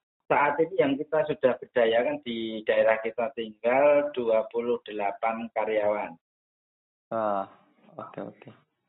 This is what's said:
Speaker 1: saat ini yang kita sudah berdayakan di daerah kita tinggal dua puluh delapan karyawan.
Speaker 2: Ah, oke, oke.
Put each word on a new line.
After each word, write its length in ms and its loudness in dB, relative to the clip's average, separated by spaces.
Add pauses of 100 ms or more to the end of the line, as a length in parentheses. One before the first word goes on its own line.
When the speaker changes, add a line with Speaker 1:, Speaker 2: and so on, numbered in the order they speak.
(260)
Speaker 1:
saat 340 2
ini 180 0
yang 180 4
kita 320 -2
sudah 300 2
berdayakan 640 0
di 400 -6
daerah 360 4
kita 360 -4
tinggal 760 2
dua 380 0
puluh 320 -2
delapan 680 -4
karyawan. 640 -2 (960)
Speaker 2:
Ah, 340 -2 (480)
oke, 300 -14
oke. 260 -16 (400)